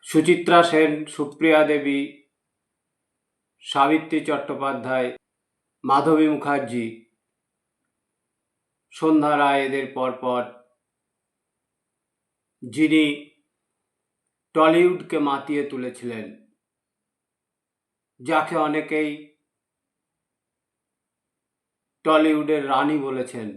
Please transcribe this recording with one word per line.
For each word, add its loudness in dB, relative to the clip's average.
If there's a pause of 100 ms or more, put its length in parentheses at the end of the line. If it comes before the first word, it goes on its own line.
সুচিত্রা 4 (100)
সেন, 4 (220)
সুপ্রিয়া 0 (100)
দেবী, -2 (1600)
সাবিত্রী 0 (100)
চট্টোপাধ্যায়, -4 (760)
মাধবী 4
মুখার্জি, -4 (2000)
সন্ধ্যা 2
রায়, 2
এদের -4 (100)
পরপর -4 (2250)
যিনি 2 (1500)
টলিউডকে 4 (100)
মাতিয়ে -4 (100)
তুলেছিলেন, -10 (1900)
যাকে -2 (140)
অনেকেই -2 (3000)
টলিউডের 2 (100)
রানী 0 (100)
বলেছেন -8